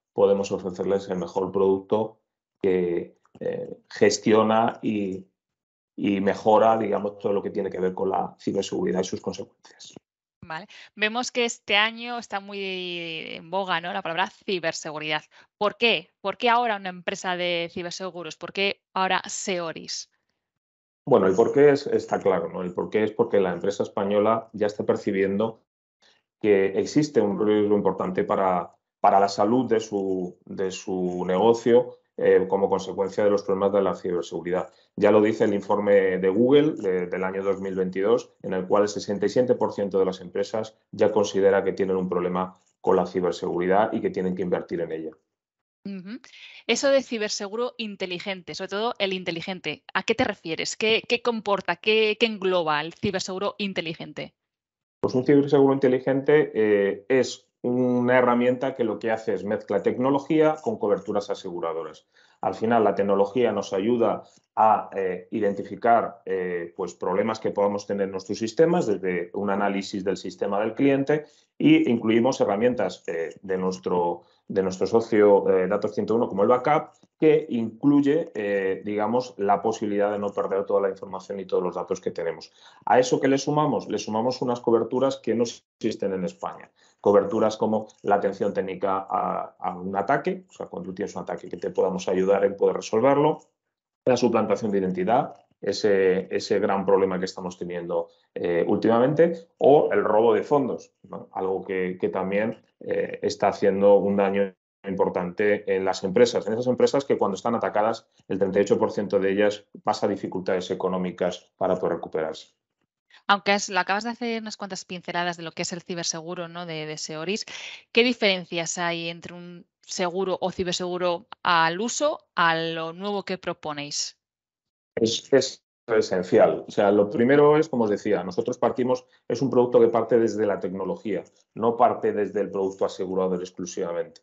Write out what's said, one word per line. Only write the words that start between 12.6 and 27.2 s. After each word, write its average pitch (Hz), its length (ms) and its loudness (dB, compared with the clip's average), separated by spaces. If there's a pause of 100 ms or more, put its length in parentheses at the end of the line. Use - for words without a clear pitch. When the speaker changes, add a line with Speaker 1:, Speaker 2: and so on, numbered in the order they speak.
Speaker 2:
en 170 160 -16
boga, 185 280 -2
¿no?, 175 140 -8
la 196 80 -6
palabra 170 260 -2
ciberseguridad. 156 960 -6 (360)
¿Por 202 200 -2
qué? 196 320 0 (100)
¿Por 196 160 -4
qué 240 140 0
ahora 233 280 2
una 196 120 -10
empresa 180 480 -6
de 175 340 -4
ciberseguros? 175 640 -10
¿Por 170 160 -14
qué 196 300 -4 (120)
ahora 185 340 0
Seoris? 170 840 -8 (920)
Speaker 1:
Bueno, 107 220 6
el 95 80 4
porqué 139 340 6
es, 139 180 2
está 104 320 -2
claro, 87 300 0
¿no? 90 140 -8
El 87 100 -8
porqué 95 300 -2
es 104 80 0
porque 117 280 0
la 92 140 2
empresa 98 300 -4
española 104 680 0
ya 104 140 -2
está 104 180 -4
percibiendo 101 800 -2 (800)
que 98 380 4
existe 131 420 0